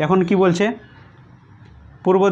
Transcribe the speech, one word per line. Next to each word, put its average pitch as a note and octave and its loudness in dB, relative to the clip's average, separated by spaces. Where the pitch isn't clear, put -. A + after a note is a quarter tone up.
এখন F#3 0
কি G3 0
বলছে? F#3 0
পূর্ব F#3 2